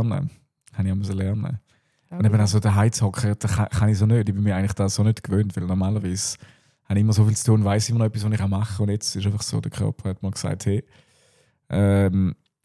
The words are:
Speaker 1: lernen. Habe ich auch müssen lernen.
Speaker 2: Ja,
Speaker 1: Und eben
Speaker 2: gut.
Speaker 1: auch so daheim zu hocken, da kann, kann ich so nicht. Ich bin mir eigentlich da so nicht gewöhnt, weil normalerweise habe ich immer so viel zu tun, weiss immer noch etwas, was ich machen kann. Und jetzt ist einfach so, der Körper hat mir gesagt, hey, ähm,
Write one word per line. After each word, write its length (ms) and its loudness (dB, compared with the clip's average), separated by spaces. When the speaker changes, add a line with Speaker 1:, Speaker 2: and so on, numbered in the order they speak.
Speaker 1:
lernen. 220 -4
Habe 140 -2
ich 40 -2
auch 40 -2
müssen 200 -4
lernen. 420 -4
Speaker 2:
Ja, 80 -14
Speaker 1:
Und 60 0
eben 120 4
Speaker 2:
gut. 80 4
Speaker 1:
auch 40 2
so 120 2
daheim 320 2
zu 140 -2
hocken, 320 -2
da 100 -4
kann, 220 0
kann 180 2
ich 100 2
so 80 2
nicht. 220 2
Ich 60 -2
bin 100 -2
mir 100 2
eigentlich 200 0
da 140 0
so 140 -2
nicht 220 2
gewöhnt, 320 0
weil 100 -4
normalerweise 720 -2
habe 160 0
ich 40 4
immer 80 4
so 120 6
viel 120 4
zu 100 -6
tun, 180 4
weiss 240 2
immer 100 0
noch 80 2
etwas, 180 -4
was 80 0
ich 140 0
machen 300 -2
kann. 80 -2
Und 80 0
jetzt 240 -4
ist 100 -4
einfach 160 -2
so, 180 -4
der 120 -8
Körper 380 -4
hat 120 -8
mir 80 -4
gesagt, 360 -6
hey, 180 0
ähm, 680 2